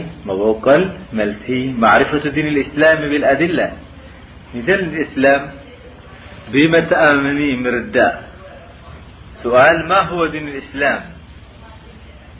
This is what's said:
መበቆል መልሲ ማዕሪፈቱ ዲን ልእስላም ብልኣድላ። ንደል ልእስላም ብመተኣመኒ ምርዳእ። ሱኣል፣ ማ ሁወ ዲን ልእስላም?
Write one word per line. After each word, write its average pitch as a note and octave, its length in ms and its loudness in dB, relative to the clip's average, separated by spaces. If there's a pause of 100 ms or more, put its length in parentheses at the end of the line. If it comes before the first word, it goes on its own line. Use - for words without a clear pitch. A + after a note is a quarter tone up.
(240)
መበቆል A2 580 2 (300)
መልሲ G#2+ 320 -4 (320)
ማዕሪፈቱ C3+ 560 2
ዲን D3+ 160 -2
ልእስላም D3+ 520 2
ብልኣድላ። C#3+ 580 0 (920)
ንደል C3+ 360 -2
ልእስላም C#3 560 0 (1040)
ብመተኣመኒ D3 960 2 (160)
ምርዳእ። A#2+ 580 0 (1200)
ሱኣል፣ C3 500 4
ማ E3+ 60 -2 (120)
ሁወ E3+ 240 -4
ዲን D3+ 180 -8
ልእስላም? C3+ 540 -4 (1400)